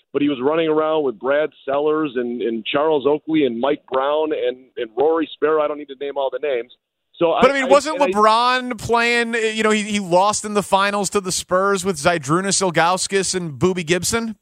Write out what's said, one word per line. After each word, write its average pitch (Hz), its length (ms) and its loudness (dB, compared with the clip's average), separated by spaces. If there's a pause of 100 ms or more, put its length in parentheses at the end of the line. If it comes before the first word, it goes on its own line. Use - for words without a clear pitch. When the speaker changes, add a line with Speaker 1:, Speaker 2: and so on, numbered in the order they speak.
(120)
Speaker 1:
But 139 100 -2
he 147 60 2
was 139 140 -2
running 160 260 2
around 156 360 2
with 120 140 -4
Brad 143 320 0 (140)
Sellers 151 520 0
and, 120 260 -4
and 113 220 -4
Charles 147 420 0
Oakley 151 380 2
and 117 160 -2
Mike 143 320 0
Brown 147 400 0
and, 127 320 -4 (140)
and 117 180 -6
Rory 160 380 2
Sparrow. 151 280 0
I 147 60 0
don't 147 100 -8
need 147 100 -14
to 135 120 -16
name 143 160 -8
all 139 160 -2
the 127 80 -6
names. 127 320 -4 (440)
So 165 260 2
Speaker 2:
But, 262 80 6
Speaker 1:
I, 277 40 -2
Speaker 2:
I 277 60 -2
mean, 262 40 -2
Speaker 1:
I, 254 40 -2
Speaker 2:
wasn't 285 320 2
Speaker 1:
and 226 40 2
I 196 140 0
Speaker 2:
LeBron 247 600 2
playing, 233 560 0
you 220 280 -2
know, 214 80 2
he, 214 120 0
he 208 180 -4
lost 190 460 0
in 208 80 -6
the 202 80 0
finals 202 480 0
to 208 100 -2
the 185 100 -4
Spurs 190 540 0
with 190 120 -2
Zydrunas 175 680 0
Ilgauskas 180 720 0
and 170 240 -6
Boobie 180 260 0
Gibson, 208 580 -2